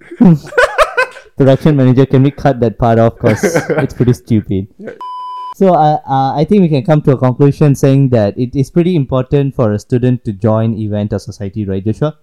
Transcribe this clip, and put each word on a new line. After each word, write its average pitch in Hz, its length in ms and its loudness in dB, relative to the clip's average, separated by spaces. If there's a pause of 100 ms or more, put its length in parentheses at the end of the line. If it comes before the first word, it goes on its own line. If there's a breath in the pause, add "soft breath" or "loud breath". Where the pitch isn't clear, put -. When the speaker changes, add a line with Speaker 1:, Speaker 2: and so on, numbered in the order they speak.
(200)
Speaker 1:
<laughs> - 1160 0
Production 135 380 2
manager, 131 300 4
can 131 180 2
we 143 80 2
cut 135 300 -2
that 101 180 -2
part 117 200 2
off? 113 200 2
'Cause 110 240 0
Speaker 2:
<laughs> 170 260 -2 (140)
Speaker 1:
it's 131 100 -6
pretty 123 200 0
stupid. 101 540 -4 (100)
Speaker 2:
Yeah. 208 140 -16 (640)
Speaker 1:
So, 190 180 2
uh, 151 340 2
uh, 135 280 -2
I 156 120 -2
think 202 140 2
we 170 80 2
can 139 140 0
come 151 200 2
to 147 80 2
a 120 60 2
conclusion 139 580 2
saying 139 340 2
that 104 300 0
it 127 160 -6
is 135 160 -2
pretty 175 240 0
important 135 600 -2
for 110 180 0
a 104 60 -4
student 123 460 -2
to 113 80 -6
join 110 440 -2
event 104 360 -6
or 101 60 -4
society, 101 460 -10
right, 95 180 -6
Joshua? 147 400 -4